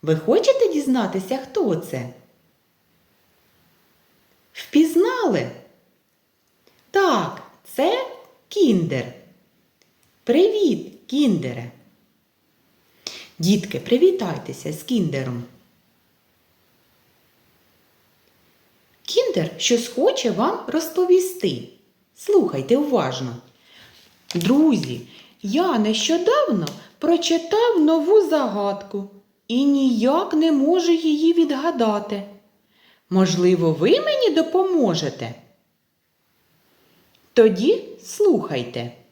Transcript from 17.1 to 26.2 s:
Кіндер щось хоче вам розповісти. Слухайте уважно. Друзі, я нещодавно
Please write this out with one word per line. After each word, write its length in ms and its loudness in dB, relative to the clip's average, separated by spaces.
Кіндер 560 -2
щось 300 0
хоче 440 0
вам 360 -2
розповісти. 960 0
Слухайте 600 0
уважно. 580 -2
Друзі, 680 0
я 380 -2
нещодавно 880 0